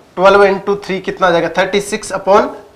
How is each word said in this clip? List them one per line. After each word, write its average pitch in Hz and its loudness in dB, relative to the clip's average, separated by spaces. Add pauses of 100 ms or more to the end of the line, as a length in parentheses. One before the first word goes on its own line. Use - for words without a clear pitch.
(200)
twelve 196 6
into 190 0
three 190 -4
कितना 185 -4
आ 175 2
जाएगा? 165 0
थर्टी 190 -2
सिक्स 208 -8
upon 196 2 (280)